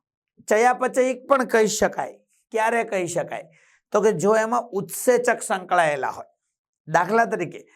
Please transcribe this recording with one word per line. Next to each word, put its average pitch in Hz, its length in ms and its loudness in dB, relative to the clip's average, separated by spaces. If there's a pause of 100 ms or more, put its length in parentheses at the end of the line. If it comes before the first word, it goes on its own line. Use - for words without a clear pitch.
(480)
ચયાપચયિક 247 840 2
પણ 269 140 4
કહી 220 240 2
શકાય. 180 520 -2 (320)
ક્યારે 226 320 0
કહી 196 240 -4
શકાય? 147 420 -6 (420)
તો 208 100 2
કે 214 100 4
જો 196 240 2
એમાં 220 260 0
ઉત્સેચક 233 800 -2
સંકળાયેલા 175 680 0
હોય. 110 160 -12 (600)
દાખલા 180 380 2
તરીકે 180 400 -6 (100)